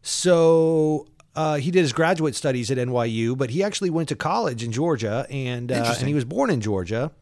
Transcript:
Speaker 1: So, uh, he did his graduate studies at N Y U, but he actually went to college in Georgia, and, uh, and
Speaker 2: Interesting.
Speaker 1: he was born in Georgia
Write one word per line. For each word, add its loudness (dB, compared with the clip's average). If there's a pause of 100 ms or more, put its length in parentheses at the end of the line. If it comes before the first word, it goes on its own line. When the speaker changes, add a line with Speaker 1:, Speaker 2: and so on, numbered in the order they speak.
Speaker 1:
So, 4 (280)
uh, 0
he -2
did 4
his 2
graduate 2
studies -2
at 0
N -2
Y 2
U, 0
but -2
he -2
actually -2
went -2
to -2
college -2
in -6
Georgia, -2
and, -6
uh, 0
and 0
Speaker 2:
Interesting. 0
Speaker 1:
he 0
was 0
born -2
in 2
Georgia -2 (100)